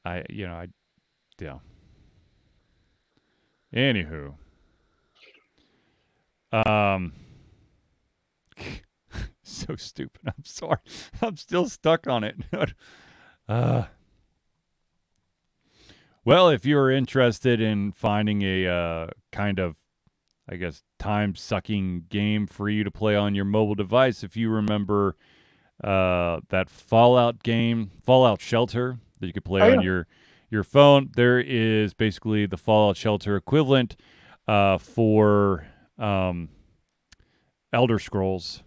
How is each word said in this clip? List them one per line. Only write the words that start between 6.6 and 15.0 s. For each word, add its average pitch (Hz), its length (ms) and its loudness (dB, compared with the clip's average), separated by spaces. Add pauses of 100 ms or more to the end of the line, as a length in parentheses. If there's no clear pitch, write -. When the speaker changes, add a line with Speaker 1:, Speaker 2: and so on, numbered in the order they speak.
Speaker 1:
<laughs> - 60 -20 (800)
so - 340 -12
stupid. - 500 -16
I'm - 180 -12
sorry. - 340 -14 (440)
I'm 214 140 -6
still 175 320 -4
stuck - 380 -2
on 117 180 -2
it. 107 120 -10 (160)
<laughs> - 220 -4 (720)
Uh, 120 380 -2 (2500)